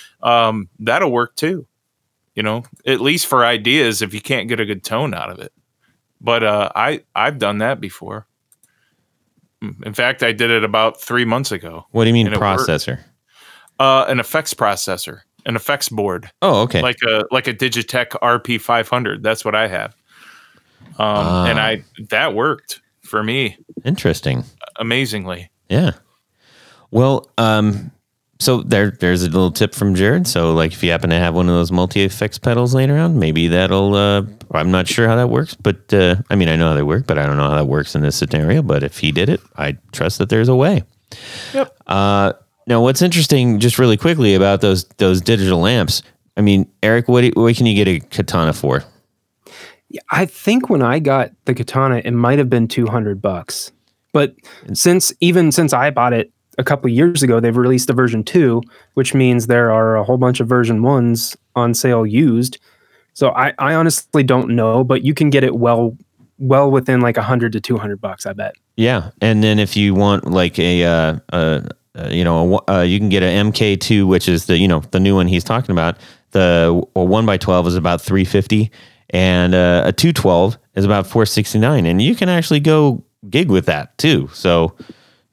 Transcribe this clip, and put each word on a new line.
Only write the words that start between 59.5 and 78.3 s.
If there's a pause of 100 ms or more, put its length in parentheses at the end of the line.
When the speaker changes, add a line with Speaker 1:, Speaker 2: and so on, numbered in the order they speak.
Speaker 3:
are
a
whole
bunch
of
version
ones (180)
on
sale
used. (540)
So
I,
I
honestly
don't
know,
but
you
can
get
it
well, (420)
well
within,
like,
a
hundred
to
two
hundred
bucks,
I
bet. (220)
Speaker 2:
Yeah, (100)
and
then
if
you
want,
like,
a,
uh, (140)
uh, (360)
uh,
you
know,
a,
uh,
you
can
get
a
M
K
two,
which
is
the,
you
know, (100)
the
new
one
he's
talking
about. (360)
The, (140)
a
one
by
twelve
is
about
three
fifty, (400)